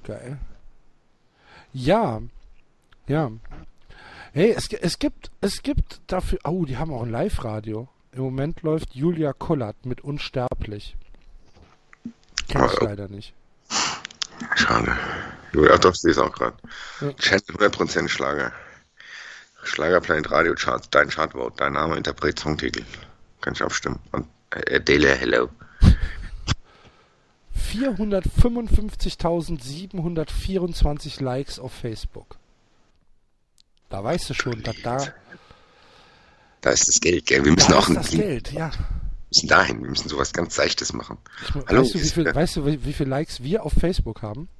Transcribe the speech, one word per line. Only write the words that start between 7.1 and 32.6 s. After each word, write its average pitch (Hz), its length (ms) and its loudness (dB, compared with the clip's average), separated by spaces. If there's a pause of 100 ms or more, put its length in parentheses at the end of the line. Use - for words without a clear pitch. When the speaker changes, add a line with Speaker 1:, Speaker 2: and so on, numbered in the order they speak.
Speaker 1:
Live-Radio. 110 760 -4 (220)
Im 127 100 -8
Moment 131 400 -4
läuft 156 320 -2
Julia 151 400 0
Kollert 127 520 -4
mit 123 160 -6
Unsterblich. 123 920 -6 (1500)
Kenn - 180 4
ich - 80 4
Speaker 2:
Ja. - 100 2
Speaker 1:
leider 101 240 -4
nicht. 101 260 -14 (1200)
Speaker 2:
Schade. 57 420 2 (560)
Ja, - 240 8
doch, 92 180 6
sie - 160 2
ist 71 60 4
auch - 140 2
grad. - 240 -4 (460)
Speaker 1:
Ja. 143 120 -4
Speaker 2:
Channel - 300 2 (100)
hundert 98 220 4
Prozent 80 340 0
Schlager. 67 420 -2 (1120)
Schlagerplanet 82 680 2
Radio 82 240 4
Charts, - 340 -4
dein 73 200 4
Chartvote, 67 480 -4
dein 69 160 -2
Name, 80 220 0
Interpret, 76 440 -2
Songtitel. 76 440 -4 (580)
Kann - 120 -4
ich - 80 -4
abstimmen. - 380 -4 (120)
Und, 67 160 -6 (220)
äh, - 280 -2
Adele, 71 380 4
hello. 62 340 0 (2000)
Speaker 1:
Vierhundertfünfundfünfzigtausendsiebenhundertvierundzwanzig 180 3750 0
Likes 131 380 -4
auf 127 120 -10
Facebook. - 680 -10 (1500)